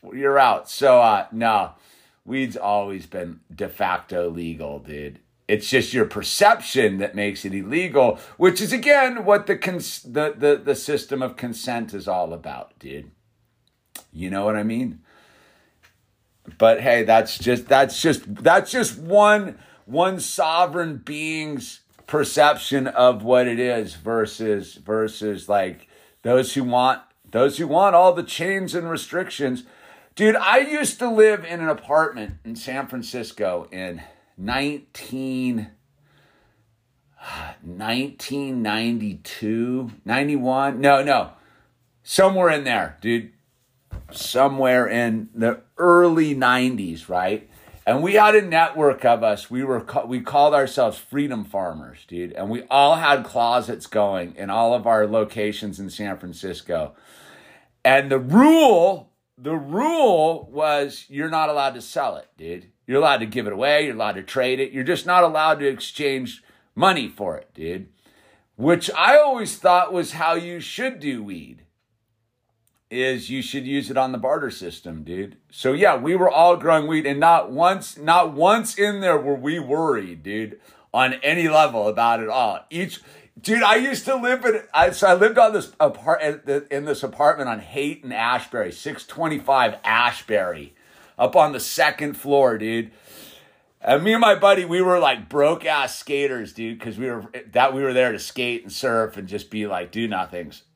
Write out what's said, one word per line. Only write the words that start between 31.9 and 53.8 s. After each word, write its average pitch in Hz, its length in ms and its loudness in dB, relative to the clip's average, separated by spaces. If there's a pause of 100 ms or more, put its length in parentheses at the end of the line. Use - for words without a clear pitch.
in 113 100 -12
San 131 320 -10
Francisco 107 840 -8
in 92 300 -10 (360)
nineteen, 127 1300 -6 (1500)
<sighs> - 120 -16 (320)
nineteen 127 960 -8
ninety-two, 113 1300 -4 (140)
ninety-one. 131 760 -2
No, 139 220 6
no. 131 300 0 (720)
Somewhere 190 460 4
in 147 120 0
there, 98 380 -2
dude. 117 320 -2 (800)
Somewhere 127 760 2
in 113 480 -2
the 117 280 -2 (140)
early 170 580 4
nineties, 123 760 -2
right? 95 420 -4 (360)
And 131 160 0
we 196 120 -2
had 214 200 6
a 214 80 8
network 160 640 2
of 117 180 4
us. 107 260 -2
We 127 140 -6
were 131 180 -2
ca-, - 260 -6
we 123 140 -6
called 143 340 2
ourselves 127 440 0
Freedom 135 460 -6
Farmers, 80 640 -10
dude. 87 240 -10
And 98 180 -8
we 117 180 -8
all 139 280 4
had 143 280 2
closets 117 640 -2